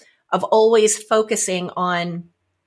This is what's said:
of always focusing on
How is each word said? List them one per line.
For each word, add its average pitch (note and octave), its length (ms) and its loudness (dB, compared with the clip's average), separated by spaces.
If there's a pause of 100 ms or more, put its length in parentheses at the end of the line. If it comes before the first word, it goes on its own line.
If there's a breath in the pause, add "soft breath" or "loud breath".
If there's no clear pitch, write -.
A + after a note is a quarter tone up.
(320 soft breath)
of F3+ 140 -2
always A3 520 4
focusing G3+ 800 -2
on F3 540 -4 (380)